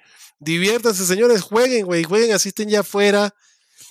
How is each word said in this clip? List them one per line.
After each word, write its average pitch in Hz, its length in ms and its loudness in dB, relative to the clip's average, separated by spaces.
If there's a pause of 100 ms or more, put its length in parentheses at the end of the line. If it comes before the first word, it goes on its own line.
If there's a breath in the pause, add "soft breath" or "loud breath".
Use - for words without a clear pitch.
(380 loud breath)
diviértanse, 190 680 -2
señores, 202 380 2
jueguen, 226 460 0
güey, 170 160 -2
jueguen, 214 300 0
así 196 160 -2
estén 214 200 -8
ya 208 120 2
afuera. 202 520 0 (580 loud breath)